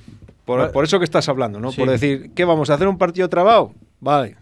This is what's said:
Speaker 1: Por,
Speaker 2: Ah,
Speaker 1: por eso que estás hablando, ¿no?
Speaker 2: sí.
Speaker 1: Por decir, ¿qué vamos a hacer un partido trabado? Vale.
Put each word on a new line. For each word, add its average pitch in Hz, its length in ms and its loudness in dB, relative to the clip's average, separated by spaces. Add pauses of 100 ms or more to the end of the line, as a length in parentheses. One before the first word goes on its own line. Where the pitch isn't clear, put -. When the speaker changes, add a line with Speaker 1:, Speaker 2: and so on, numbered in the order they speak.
(460)
Speaker 1:
Por, 123 140 -2
Speaker 2:
Ah, - 120 -2
Speaker 1:
por 139 120 0
eso 160 140 0
que 180 80 0
estás 156 240 0
hablando, 104 300 -4
¿no? 123 120 -6
Speaker 2:
sí. - 80 -8
Speaker 1:
Por 127 100 0
decir, 135 440 -2
¿qué 175 120 0
vamos 156 260 2
a - 20 4
hacer 156 140 0
un 190 100 -2
partido 180 320 -2
trabado? 180 440 2 (260)
Vale. 135 420 -2